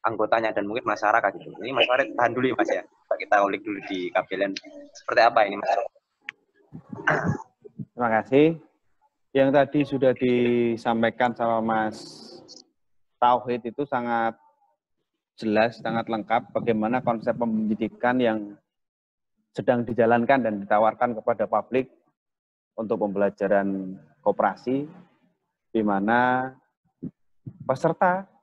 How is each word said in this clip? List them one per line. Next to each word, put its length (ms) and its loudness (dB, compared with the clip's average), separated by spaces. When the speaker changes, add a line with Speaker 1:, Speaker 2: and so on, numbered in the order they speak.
Speaker 1:
anggotanya 480 0
dan 160 -2
mungkin 160 -4
masyarakat 460 2
gitu. 160 -18
Ini 160 -8
Mas 160 2
Farid 260 0
tahan 220 2
dulu 160 0
ya, 20 -4
Mas 140 -2
ya. 140 -2
Kita 180 0
ulik 160 -6
dulu 240 -8
di 240 -6
Kabelan. 400 -2
Seperti 320 0
apa 240 4
ini 80 -6
Mas? 160 -2
Speaker 2:
Terima 120 -2
kasih. 260 4
Yang 240 4
tadi 280 2
sudah 280 2
disampaikan 1200 2
sama 280 0
Mas 360 -2
Tauhid 480 0
itu 160 -6
sangat 560 -2
jelas, 480 0
sangat 240 -4
lengkap 480 -2
bagaimana 480 0
konsep 320 -2
pendidikan 800 -2
yang 400 0
sedang 320 0
dijalankan 560 4
dan 140 -2
ditawarkan 560 2
kepada 240 -2
publik 480 -2
untuk 240 -2
pembelajaran 960 0
koperasi, 640 -2
di 80 2
mana 720 0
peserta 560 0